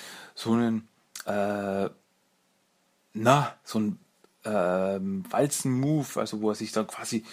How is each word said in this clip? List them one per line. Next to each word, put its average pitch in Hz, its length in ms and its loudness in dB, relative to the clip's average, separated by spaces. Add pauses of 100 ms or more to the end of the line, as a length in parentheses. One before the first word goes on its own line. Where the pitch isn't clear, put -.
(360)
so 113 180 0
einen, 113 340 2 (380)
äh, 101 640 0 (1200)
na, 123 400 4 (100)
so - 160 -4
ein, 104 200 -2 (460)
ähm, 95 840 0
Walzen-Move, 139 880 0
also 110 220 -4
wo 107 100 2
er 104 40 -4
sich 110 160 -6
dann 107 160 0
quasi - 460 -6